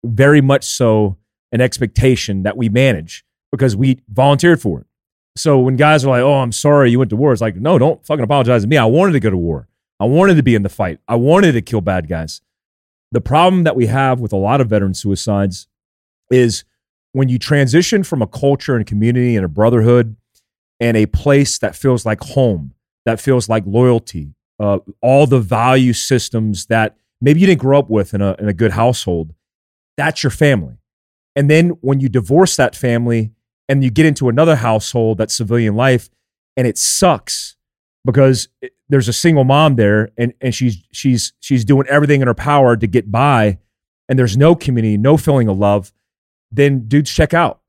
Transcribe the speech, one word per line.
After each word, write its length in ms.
very 360
much 220
so 540
an 100
expectation 800
that 140
we 120
manage 560
because 240
we 340
volunteered 520
for 200
it. 60
So 240
when 180
guys 280
are 40
like, 120
"Oh, 200
I'm 100
sorry 400
you 80
went 100
to 60
war," 160
it's 100
like, 140
"No, 240
don't 260
fucking 180
apologize 400
to 40
me. 100
I 80
wanted 280
to 60
go 120
to 60
war. 300
I 60
wanted 300
to 80
be 100
in 100
the 60
fight. 380
I 80
wanted 380
to 80
kill 200
bad 260
guys." 340
The 100
problem 420
that 120
we 120
have 320
with 140
a 40
lot 240
of 80
veteran 240
suicides 760
is 320
when 160
you 100
transition 640
from 180
a 60
culture 480
and 100
community 500
and 100
a 40
brotherhood 680
and 180
a 100
place 520
that 160
feels 300
like 160
home, 520
that 140
feels 300
like 160
loyalty, 680
uh, 200
all 260
the 120
value 540
systems 760
that 280
maybe 180
you 80
didn't 140
grow 180
up 100
with 240
in 80
a, 180
in 100
a 40
good 180
household, 640
that's 260
your 80
family. 460
And 140
then 200
when 180
you 100
divorce 460
that 200
family 560
and 140
you 80
get 160
into 200
another 300
household, 600
that's 160
civilian 400
life, 340
and 100
it 120
sucks 760
because 460
it, 120
there's 180
a 60
single 320
mom 300
there 420
and, 240
and 120
she's, 240
she's, 480
she's 240
doing 240
everything 340
in 60
her 60
power 420
to 120
get 240
by 460
and 100
there's 160
no 200
community, 420
no 200
feeling 300
of 100
love, 360
then 360
dudes 220
check 240
out. 360